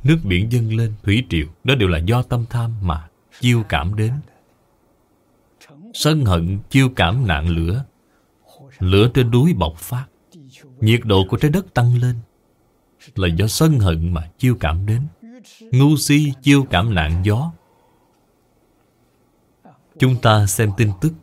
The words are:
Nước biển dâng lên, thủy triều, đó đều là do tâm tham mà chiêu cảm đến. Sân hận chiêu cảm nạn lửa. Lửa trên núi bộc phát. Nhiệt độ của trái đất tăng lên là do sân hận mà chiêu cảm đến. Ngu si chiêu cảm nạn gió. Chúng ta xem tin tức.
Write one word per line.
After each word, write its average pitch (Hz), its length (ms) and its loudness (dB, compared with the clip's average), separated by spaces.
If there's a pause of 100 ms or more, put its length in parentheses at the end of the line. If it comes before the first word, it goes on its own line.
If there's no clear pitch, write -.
Nước 156 220 2
biển 98 280 -2
dâng 113 240 -2
lên, 113 160 -2 (100)
thủy 110 280 0
triều, 80 160 -2 (180)
đó 123 100 2
đều 104 140 0
là 82 100 0
do 110 240 0
tâm 120 280 -4
tham 117 320 -4
mà 80 260 -6 (320)
chiêu 120 280 2
cảm 82 280 -4
đến. 110 160 -2 (1800)
Sân 156 300 0
hận 90 340 0 (120)
chiêu 131 260 2
cảm 104 300 0
nạn 78 220 -2
lửa. 85 360 -2 (960)
Lửa 98 360 4
trên 123 160 2
núi 135 240 2
bộc 87 220 -4
phát. 127 300 -10 (760)
Nhiệt 113 240 2
độ 95 240 2
của 117 80 -2
trái 147 140 0
đất 185 240 -4
tăng 123 240 2
lên 123 180 -2 (1000)
là 92 140 -2
do 87 180 0
sân 156 320 2
hận 87 360 0
mà 80 240 -6
chiêu 127 220 0
cảm 85 260 -2
đến. 120 200 -2 (680)
Ngu 143 240 4
si 147 360 0 (100)
chiêu 139 280 4
cảm 107 240 0
nạn 82 300 0
gió. 127 280 0 (2500)
Chúng 127 220 0
ta 107 260 4
xem 104 300 -2
tin 110 140 0 (100)
tức. 160 120 -2 (100)